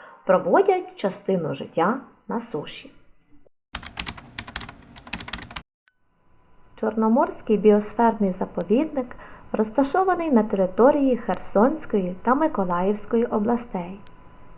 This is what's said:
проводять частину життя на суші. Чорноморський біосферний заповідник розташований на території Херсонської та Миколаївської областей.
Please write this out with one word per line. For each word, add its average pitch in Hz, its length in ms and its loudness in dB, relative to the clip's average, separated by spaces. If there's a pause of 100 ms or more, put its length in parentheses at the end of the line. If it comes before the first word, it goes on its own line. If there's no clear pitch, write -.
(260)
проводять 359 680 2
частину 180 580 -2
життя 190 460 -2 (280)
на 220 120 -4
суші. - 500 -10 (3750)
Чорноморський 220 840 0
біосферний 208 760 4
заповідник 220 840 -2 (360)
розташований 330 800 2
на 226 120 6
території 233 760 4
Херсонської 196 1040 0
та 247 120 2
Миколаївської 208 880 0
областей. 208 760 -4 (580)